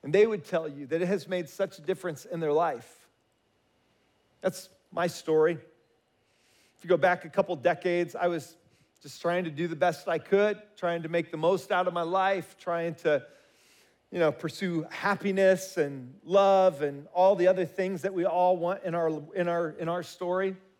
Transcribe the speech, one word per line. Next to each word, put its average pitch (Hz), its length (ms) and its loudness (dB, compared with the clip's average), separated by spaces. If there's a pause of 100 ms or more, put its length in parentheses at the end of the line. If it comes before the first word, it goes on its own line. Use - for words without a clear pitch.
And 147 100 -10
they 208 140 6
would 214 180 -4
tell 160 220 -2
you 143 200 -12
that 160 160 -2
it 175 40 -2
has 185 220 -2
made 180 200 -4
such - 300 -6
a 160 40 -20
difference 175 420 -6
in 170 160 -8
their 156 120 0
life. 147 380 0 (1500)
That's - 280 -4 (220)
my 175 160 -4
story. 160 520 2 (1160)
If - 80 -20
you 170 40 -14
go 175 100 4
back 180 260 2
a 165 60 -14
couple 185 260 -2
decades, 170 580 0
I 175 120 -2
was 170 300 -4 (440)
just - 220 -18
trying 175 220 -2
to 165 60 -6
do 156 180 -6
the 165 80 -6
best 165 300 0
I 165 120 0
could, 202 420 2 (160)
trying 170 280 -4
to 160 40 -8
make 170 220 -2
the 160 80 -10
most 175 340 2
out 180 160 2
of 170 60 -6
my 175 80 -2
life, 190 560 -2
trying 170 380 -4
to, 147 280 2 (840)
you 185 80 -8
know, 160 120 4
pursue 170 600 -6
happiness 190 880 0
and 135 360 -4 (100)
love 190 580 4
and 143 320 -6
all 190 220 6
the 180 120 4
other 185 160 2
things 185 380 -6
that 190 100 -4
we 175 140 -2
all 180 320 2
want 175 260 -4
in 170 100 -4
our, 160 280 -2 (120)
in 175 140 -2
our, 170 220 -2
in 160 180 -8
our 175 140 -4
story. 185 540 -4 (240)